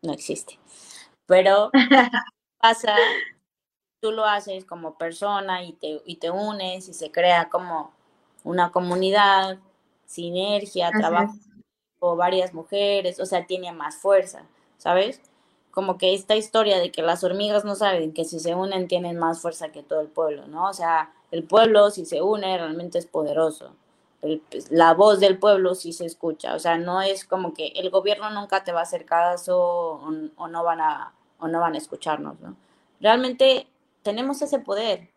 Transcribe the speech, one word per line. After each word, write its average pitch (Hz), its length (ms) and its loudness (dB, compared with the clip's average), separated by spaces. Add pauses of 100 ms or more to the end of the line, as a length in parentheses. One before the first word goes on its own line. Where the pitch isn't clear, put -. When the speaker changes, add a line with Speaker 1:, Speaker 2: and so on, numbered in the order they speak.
Speaker 1:
No 160 120 -8
existe. - 460 -12 (640)
Pero 196 480 6
Speaker 2:
<laughs> 247 580 4 (280)
Speaker 1:
pasa, 226 360 4 (1040)
tú 220 100 -2
lo 220 140 -2
haces 202 400 -2
como 165 320 -14
persona 185 680 -4
y 170 100 -18
te, 151 320 -10
y - 120 -14
te 165 140 -6
unes 190 580 -8
y 180 40 -20
se 156 180 -12
crea 175 380 4
como 175 440 -6 (500)
una 175 280 0
comunidad, 190 880 2 (460)
sinergia, 185 840 -4
Speaker 2:
Así 170 100 0
Speaker 1:
trabajo 170 360 0
Speaker 2:
es. - 120 -20 (520)
Speaker 1:
con 175 180 0
varias 180 360 0
mujeres, 196 680 -2
o 190 60 -4
sea, 180 220 -4
tiene 180 240 -8
más 156 260 -12
fuerza, 190 480 0 (320)
¿sabes? 190 440 0 (500)
Como 190 260 -4
que 185 160 2
esta 196 220 0
historia 214 440 2
de 175 120 -2
que - 100 -8
las 180 220 0
hormigas 202 420 0
no 202 100 -4
saben 180 380 0
que 165 120 -4
si 165 140 -10
se 165 160 -4
unen 185 320 -4
tienen 175 300 -2
más 165 240 -2
fuerza 165 300 -8
que 151 120 -18
todo 151 180 -4
el 151 60 -6
pueblo, 147 400 -4
¿no? 165 220 -4
O 196 40 -10
sea, 165 380 -2 (200)
el 165 120 -6
pueblo, 208 480 6
si 190 140 -10
se 156 160 -4
une, 190 360 -2
realmente 170 420 -6
es 175 80 -12
poderoso. 156 680 -4 (460)
El, 156 280 -4
pues, - 220 -10
la 165 220 8
voz 202 260 6
del 190 200 6
pueblo 190 360 4
sí 170 180 -12
se 175 120 -10
escucha, 165 500 -8
o 160 40 -4
sea, 170 180 0
no 175 240 -2
es 196 240 -2
como 185 280 -4
que 156 220 -8
el 185 140 -6
gobierno 202 400 0
nunca 202 340 -6
te 180 80 -8
va 170 100 -2
a - 20 -2
hacer 170 220 -8
caso 175 540 0
o, 170 520 -2 (260)
o 170 100 -12
no 170 160 -6
van 165 180 -2
a, 151 320 -4 (260)
o 165 80 -8
no 165 120 -2
van 165 160 -2
a - 20 -6
escucharnos, - 640 -8
¿no? - 160 -18 (460)
Realmente 254 680 2 (360)
tenemos 254 380 -4
ese 285 180 -2
poder 196 580 -4